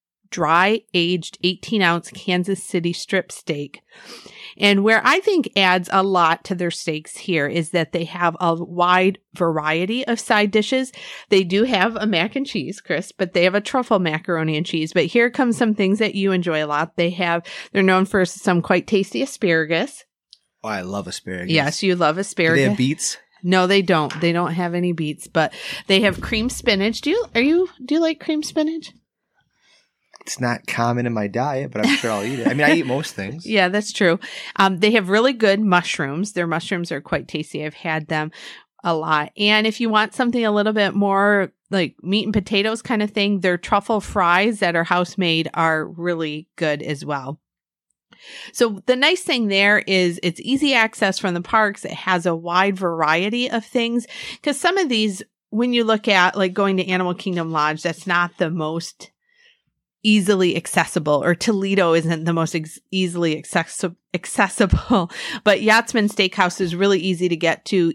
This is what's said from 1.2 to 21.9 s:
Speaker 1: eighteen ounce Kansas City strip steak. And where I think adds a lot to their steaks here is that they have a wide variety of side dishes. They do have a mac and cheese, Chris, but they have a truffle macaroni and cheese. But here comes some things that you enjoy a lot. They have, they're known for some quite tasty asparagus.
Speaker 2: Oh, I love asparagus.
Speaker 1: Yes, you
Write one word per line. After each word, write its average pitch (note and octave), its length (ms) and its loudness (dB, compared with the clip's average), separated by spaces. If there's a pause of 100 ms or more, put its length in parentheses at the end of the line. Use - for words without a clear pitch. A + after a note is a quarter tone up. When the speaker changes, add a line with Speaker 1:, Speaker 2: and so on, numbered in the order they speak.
Speaker 1:
eighteen F#3 380 -2
ounce E3+ 280 0
Kansas F#3 540 -2
City F3 300 -2
strip - 360 -4
steak. - 520 -8 (760)
And G3+ 260 4
where A3 200 4
I D#4 160 2
think F#4 360 0
adds F#3 360 2
a F#3+ 100 4
lot F3 420 2
to F#3+ 100 -6
their F3 160 -4
steaks - 460 -8
here D#3 300 -2
is D#3 240 -2
that E3 220 -2
they E3+ 120 -2
have E3+ 360 -2
a E3+ 140 2
wide F3+ 640 2 (160)
variety E3 720 -2
of A#3 140 -2
side G#3 300 2
dishes. B3+ 420 0 (380)
They G3 140 6
do G3 200 2
have A3+ 320 2
a G#3+ 100 4
mac F#3+ 300 0
and C#4 100 -2
cheese, F3+ 340 -6
Chris, E3+ 320 -4
but F3 220 -4
they F3 100 4
have F#3 100 4
a G#3 80 0
truffle A#3+ 360 0
macaroni D#3+ 600 -2
and E3+ 80 -2
cheese. D#3+ 260 -2
But E3+ 140 2
here A#3+ 240 2
comes A#3+ 260 0
some A3 180 2
things G3+ 260 2
that G#3+ 140 0
you G3 180 0
enjoy E3+ 300 0
a D3+ 40 -4
lot. D3 300 -2
They E3+ 140 2
have, E3+ 340 -2 (280)
they're G3 100 2
known F#3 220 4
for F#3+ 220 2
some F3 340 0
quite - 260 0
tasty G3 360 -2
asparagus. E3 800 -2 (580)
Speaker 2:
Oh, A2 60 -10
I G2+ 140 -6
love G2 260 -8
asparagus. F#2 440 -8
Speaker 1:
Yes, D3+ 300 -2
you F#3 140 2